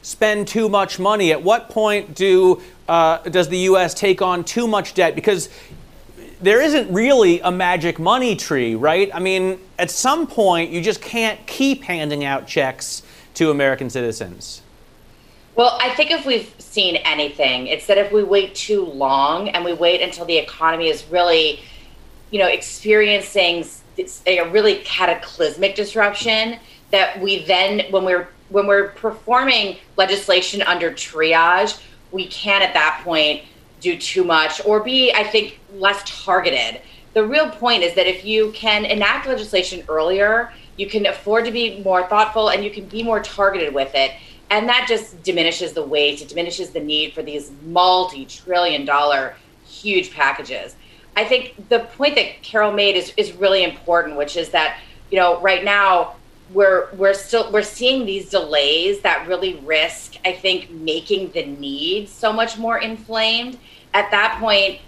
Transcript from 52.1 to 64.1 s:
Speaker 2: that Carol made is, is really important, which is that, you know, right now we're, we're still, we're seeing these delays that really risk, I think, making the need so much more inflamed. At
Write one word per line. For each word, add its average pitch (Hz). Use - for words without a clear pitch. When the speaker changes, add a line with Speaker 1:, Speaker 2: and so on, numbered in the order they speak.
Speaker 2:
that -
Carol 208
made 202
is, -
is 175
really 190
important, 165
which 147
is 170
that, 156
you 190
know, 175
right 185
now 196
we're, 190
we're 196
still, 220
we're 208
seeing 254
these 196
delays 160
that 160
really 180
risk, 156
I 180
think, 185
making 165
the 160
need 143
so 214
much 226
more 226
inflamed. 226
At 202